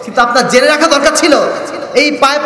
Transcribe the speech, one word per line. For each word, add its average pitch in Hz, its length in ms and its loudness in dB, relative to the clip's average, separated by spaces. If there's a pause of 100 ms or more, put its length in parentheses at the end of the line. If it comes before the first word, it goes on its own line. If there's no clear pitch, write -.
কিন্তু 240 160 -4
আপনার 240 280 0
জেনে 262 180 2
রাখা 302 200 2
দরকার 285 280 2
ছিল 302 240 2 (560)
এই 294 160 2
পায়ে 285 360 0